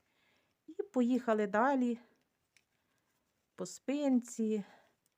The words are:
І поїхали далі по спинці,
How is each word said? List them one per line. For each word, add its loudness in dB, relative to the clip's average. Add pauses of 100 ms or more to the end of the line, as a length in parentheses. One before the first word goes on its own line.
(680)
І -10
поїхали 0
далі 2 (1600)
по -8
спинці, -2 (540)